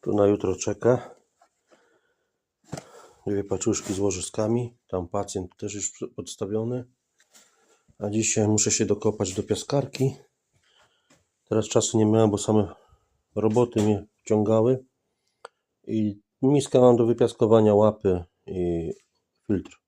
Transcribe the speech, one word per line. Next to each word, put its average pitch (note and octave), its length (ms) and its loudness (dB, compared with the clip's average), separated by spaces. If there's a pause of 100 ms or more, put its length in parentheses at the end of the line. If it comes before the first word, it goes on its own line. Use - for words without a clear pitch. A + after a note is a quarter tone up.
Tu G2+ 60 -4
na G#2 120 4
jutro G2 300 0
czeka. - 580 -2 (2000)
Dwie G2+ 180 -4
paczuszki G2+ 500 -4
z F#2 40 -6
łożyskami. G#2+ 760 -4 (100)
Tam F2+ 220 -6
pacjent G2 480 -8
też G#2 180 -10
już G2+ 160 -8
przy-, - 180 -14
podstawiony. A2 760 -8 (1120)
A G#2 120 -6
dzisiaj G#2+ 380 0
muszę G#2+ 220 2
się G#2+ 160 -2
dokopać G2+ 480 -2
do - 80 -4
piaskarki. C3+ 720 -4 (1300)
Teraz G#2+ 200 -2
czasu A2+ 300 0
nie G#2+ 80 4
miałem, A2 240 4
bo G2+ 80 -2
same G#2+ 360 0 (600)
roboty A2 480 0
mnie G#2 240 0 (100)
wciągały. A2 680 0 (1000)
I G#2+ 340 -4 (220)
miskę C3+ 380 2
mam B2 160 8
do A#2 100 2
wypiaskowania, A2+ 680 4
łapy G2+ 500 2 (220)
i F2 460 -4 (540)
filtr. - 420 -6